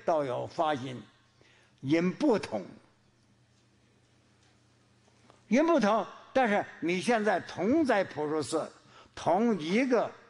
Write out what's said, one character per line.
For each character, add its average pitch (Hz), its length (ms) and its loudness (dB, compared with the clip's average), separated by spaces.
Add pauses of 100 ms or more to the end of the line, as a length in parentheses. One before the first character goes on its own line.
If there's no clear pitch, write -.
道 156 200 0
友 127 220 -4
发 156 280 -2
心 127 260 -8 (800)
因 165 320 0
不 254 240 2
同， 104 280 -6 (2750)
因 269 180 4
不 330 140 4
同， 208 260 2 (280)
但 254 160 2
是 202 160 0 (160)
你 175 200 -2
现 220 240 0
在 202 140 2
同 240 460 0
在 226 180 2
普 147 220 -6
如 151 180 -2
寺， 143 300 -4 (420)
同 196 460 0
一 196 260 0
个 208 240 2 (200)